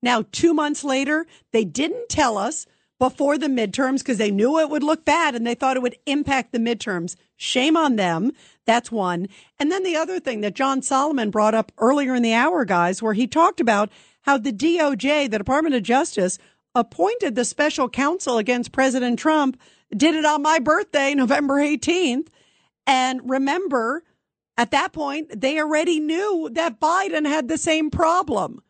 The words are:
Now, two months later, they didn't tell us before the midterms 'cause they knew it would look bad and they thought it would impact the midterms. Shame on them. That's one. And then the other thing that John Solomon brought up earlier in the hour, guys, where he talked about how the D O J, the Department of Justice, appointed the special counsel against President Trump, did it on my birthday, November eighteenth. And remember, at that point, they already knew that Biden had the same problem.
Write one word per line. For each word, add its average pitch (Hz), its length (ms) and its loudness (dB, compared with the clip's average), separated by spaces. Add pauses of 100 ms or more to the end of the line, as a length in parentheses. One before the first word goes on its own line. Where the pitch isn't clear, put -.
Now, 240 300 0
two 339 220 2
months 294 280 -2
later, 285 440 -2 (260)
they 226 100 2
didn't 311 460 -6
tell 240 300 0
us 226 260 -6 (340)
before 277 380 0
the 302 120 -2
midterms 254 540 -2
'cause 254 140 -2
they 208 140 0
knew 226 280 2
it 311 120 2
would 302 120 -2
look 311 220 0
bad 311 300 2
and 233 120 -4
they 240 80 -2
thought 262 220 0
it 262 60 -2
would 247 240 -4
impact 277 460 -2
the 247 60 -2
midterms. 214 560 -4 (220)
Shame 294 400 0
on 294 200 2
them. 185 360 0 (320)
That's 233 260 2
one. 185 380 -2 (300)
And 294 120 0
then 381 120 -2
the 359 140 -2
other 339 240 -2
thing 240 200 -6
that 208 140 -4
John 269 260 0
Solomon 269 480 0
brought 214 260 2
up 220 220 -2
earlier 262 380 2
in 240 80 2
the 226 100 2
hour, 277 320 2
guys, 180 380 0
where 220 100 0
he 226 140 0
talked 330 340 2
about 214 320 2 (300)
how 277 160 2
the 247 140 -4
D 320 280 0
O 285 140 2
J, 277 340 0
the 214 80 -4
Department 277 380 0
of 240 80 0
Justice, 220 560 0 (380)
appointed 339 600 0
the 247 80 0
special 294 440 0
counsel 277 480 -2
against 240 360 -2
President 247 440 0
Trump, 302 400 2 (400)
did 302 200 4
it 311 80 -2
on 302 180 2
my 311 160 2
birthday, 294 560 0
November 277 460 2
eighteenth. 302 680 0 (540)
And 262 360 2 (100)
remember, 269 720 -2 (560)
at 233 140 0
that 330 200 0
point, 285 480 -8
they 285 200 -2
already 311 400 0
knew 330 520 -2
that 320 280 -4
Biden 330 480 0
had 294 180 -2
the 311 120 -4
same 311 340 0
problem. 320 760 -2